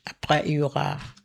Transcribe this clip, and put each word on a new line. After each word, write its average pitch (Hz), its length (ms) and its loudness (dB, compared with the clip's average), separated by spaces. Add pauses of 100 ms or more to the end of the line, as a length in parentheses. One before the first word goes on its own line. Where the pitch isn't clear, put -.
après, - 380 0
il 151 80 0
y 147 80 2
aura - 340 0 (280)